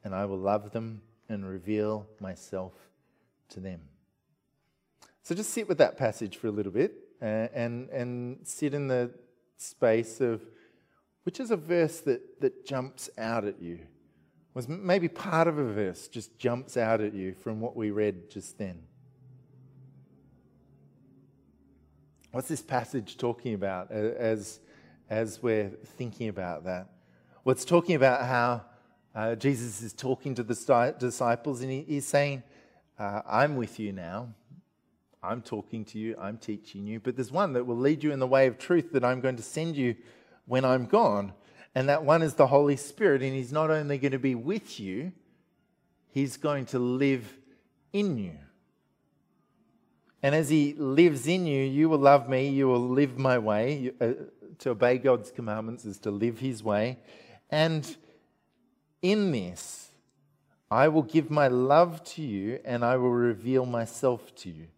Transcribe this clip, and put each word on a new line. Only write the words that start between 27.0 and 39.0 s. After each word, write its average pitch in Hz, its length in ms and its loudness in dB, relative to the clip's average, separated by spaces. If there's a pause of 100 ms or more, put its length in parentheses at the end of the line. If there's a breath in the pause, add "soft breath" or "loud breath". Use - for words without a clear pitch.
Well, 131 80 2
it's - 140 0
talking 175 300 4
about 131 300 4
how, 120 360 0 (520 soft breath)
uh, 113 220 -2
Jesus 117 460 -2
is 113 100 -12
talking 131 440 -6
to 120 80 -4
the 113 120 -2
sti-, - 420 4
disciples, 123 640 -2
and 131 100 -6
he, 135 160 -6
he's 143 200 -4
saying, 143 360 0 (560 soft breath)
uh, 101 280 -4
"I'm 139 280 2
with 117 240 -6
you 104 120 -6
now. 98 380 -10 (920)
I'm 110 180 -6
talking 107 440 -10
to - 120 -14
you, 110 220 -6
I'm 101 180 -10
teaching 101 480 -12
you, 107 140 -8
but 120 160 -4
there's 120 160 -6
one 165 220 -2
that 123 120 -2
will 120 120 -4
lead 139 260 2
you 151 80 0
in 139 80 -6
the 131 80 0
way 135 200 6
of 113 100 0
truth 165 360 0
that 131 100 2